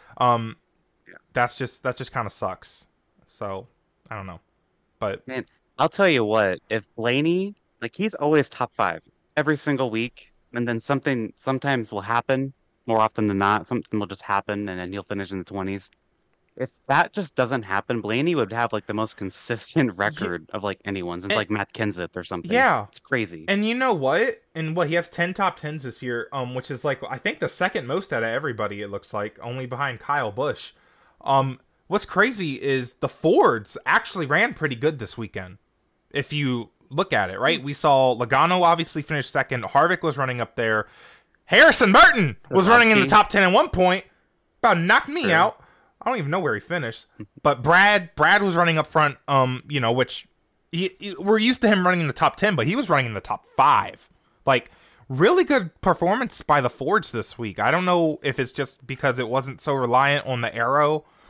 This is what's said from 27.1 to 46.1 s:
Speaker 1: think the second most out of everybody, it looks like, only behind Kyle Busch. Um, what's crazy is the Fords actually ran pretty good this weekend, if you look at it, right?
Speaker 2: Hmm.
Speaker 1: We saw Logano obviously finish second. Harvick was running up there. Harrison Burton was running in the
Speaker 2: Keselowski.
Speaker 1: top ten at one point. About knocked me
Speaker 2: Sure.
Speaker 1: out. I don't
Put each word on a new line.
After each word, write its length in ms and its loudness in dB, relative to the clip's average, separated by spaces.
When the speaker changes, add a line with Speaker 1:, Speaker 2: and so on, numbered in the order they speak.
Speaker 1:
think 220 -6
the 100 -4
second 380 -6
most 260 -6
out 80 -2
of 80 -2
everybody, 540 -6
it 60 -12
looks 260 -12
like, 260 -8
only 240 -10
behind 340 -8
Kyle 320 -2
Busch. 420 -6
Um, 380 0
what's 180 -2
crazy 560 -2
is 340 -2
the 140 -4
Fords 640 2
actually 400 0
ran 260 0
pretty 220 -4
good 240 -2
this 180 -12
weekend, 400 -12
if 200 -6
you 380 -4
look 220 -2
at 180 0
it, 80 -10
right? 220 0
Speaker 2:
Hmm. 40 -12
Speaker 1:
We 80 -6
saw 420 4
Logano 460 2
obviously 400 2
finish 260 -6
second. 360 -4
Harvick 400 2
was 160 -2
running 200 -4
up 160 -6
there. 300 0
Harrison 460 6
Burton 460 8
was 180 4
running 220 8
in 80 6
the 80 2
Speaker 2:
Keselowski. 20 -2
Speaker 1:
top 200 6
ten 120 2
at 100 4
one 180 4
point. 360 2
About 200 4
knocked 300 2
me 140 -4
Speaker 2:
Sure. 100 0
Speaker 1:
out. 260 2
I 80 -4
don't 100 -2